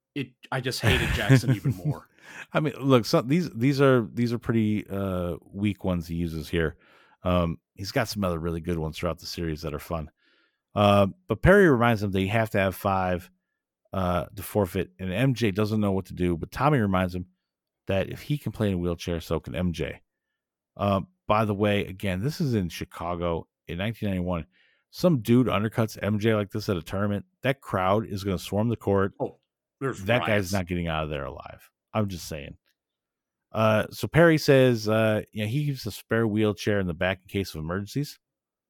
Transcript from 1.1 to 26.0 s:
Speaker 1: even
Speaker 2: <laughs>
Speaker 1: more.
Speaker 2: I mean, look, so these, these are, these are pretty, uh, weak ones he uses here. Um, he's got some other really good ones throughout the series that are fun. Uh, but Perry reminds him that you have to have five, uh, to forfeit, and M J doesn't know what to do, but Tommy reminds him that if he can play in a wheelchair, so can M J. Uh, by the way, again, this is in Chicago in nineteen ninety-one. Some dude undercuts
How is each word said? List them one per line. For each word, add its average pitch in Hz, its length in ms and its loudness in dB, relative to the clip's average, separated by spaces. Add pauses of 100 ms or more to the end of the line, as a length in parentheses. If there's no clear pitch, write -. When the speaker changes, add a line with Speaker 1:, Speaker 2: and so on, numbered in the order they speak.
Speaker 1:
even 107 200 -2
Speaker 2:
<laughs> 90 100 -10
Speaker 1:
more. - 220 -6 (460)
Speaker 2:
I 160 60 0
mean, 151 200 -2
look, 127 260 4
so 160 160 2
these, 147 300 0
these 135 300 0
are, 127 320 6
these 117 200 0
are 120 60 -4
pretty, 107 500 0
uh, 92 460 -4 (160)
weak 98 320 -2
ones 87 240 -2
he 82 80 -6
uses 80 340 -4
here. 80 260 0 (480)
Um, 87 360 0 (140)
he's 95 180 -12
got 120 160 0
some 104 160 -4
other 87 160 -2
really 85 220 -4
good 87 160 -4
ones 78 200 -6
throughout 82 220 -4
the - 60 -18
series 80 380 -6
that 76 100 -6
are 73 60 -8
fun. 78 300 -8 (640)
Uh, 101 340 4 (200)
but 110 140 -4
Perry 190 280 8
reminds 120 340 4
him 101 80 -2
that 95 100 2
you 95 80 0
have 113 220 0
to 107 80 2
have 95 160 2
five, 92 540 -2 (640)
uh, 90 320 0 (100)
to 98 80 -12
forfeit, 98 560 -2
and 92 120 -6
M 127 220 0
J 107 180 0
doesn't 107 280 0
know 101 120 0
what 95 140 -2
to - 80 -16
do, 87 220 0
but 78 160 -8
Tommy 143 280 2
reminds 92 360 0
him 90 120 -8 (600)
that 95 220 0
if - 140 -12
he 147 140 -2
can 113 140 -8
play 104 160 -2
in 98 60 0
a 90 40 0
wheelchair, 87 440 -2
so 80 180 -4
can - 160 -10
M 90 160 0
J. 78 300 -6 (720)
Uh, 98 260 0 (260)
by 107 180 2
the 107 100 -2
way, 101 300 2
again, 92 360 -4
this 147 200 -4
is 135 120 0
in 98 140 0
Chicago 85 800 -4 (200)
in 85 100 -8
nineteen 107 320 -4
ninety-one. 90 360 -2 (460)
Some 165 300 2
dude 117 260 6
undercuts 107 540 -2